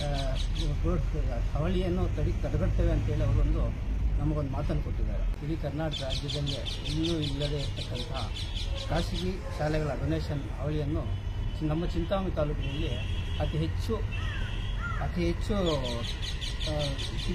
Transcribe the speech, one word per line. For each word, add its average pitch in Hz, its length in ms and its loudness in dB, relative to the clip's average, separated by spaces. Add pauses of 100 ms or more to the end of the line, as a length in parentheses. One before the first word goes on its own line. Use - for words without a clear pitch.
ಆ, 143 1500 2
ಹಾವಳಿಯನ್ನು 175 480 2
ತಡಿ-, - 280 2
ತಡೆಗಟ್ಟುತ್ತೇವೆ - 580 2
ಅಂತೇಳಿ 104 320 2
ಅವರೊಂದು - 360 6 (600)
ನಮಗೊಂದು 147 320 2
ಮಾತನ್ನು 147 320 0
ಕೊಟ್ಟಿದ್ದಾರೆ. - 640 0
ಇಡೀ 156 100 0
ಕರ್ನಾಟಕ 151 480 -2
ರಾಜ್ಯದಲ್ಲಿ 139 520 -2 (360)
ಇನ್ನೂ 160 280 2
ಇಲ್ಲದೆ 143 400 0
ಇರತಕ್ಕಂತಹ - 720 -4 (580)
ಖಾಸಗಿ 170 680 -2
ಶಾಲೆಗಳ 151 280 0
ಡೊನೇಷನ್ 143 640 -2
ಹಾವಳಿಯನ್ನು 147 540 -2 (640)
ನಮ್ಮ 160 180 0
ಚಿಂತಾಮಣಿ 175 460 0
ತಾಲೂಕಿನಲ್ಲಿ 151 680 0 (420)
ಅತಿ 151 180 0
ಹೆಚ್ಚು, 151 380 0 (1080)
ಅತಿ 175 180 0
ಹೆಚ್ಚು, 170 320 2 (1120)
ಆ, 151 120 0 (580)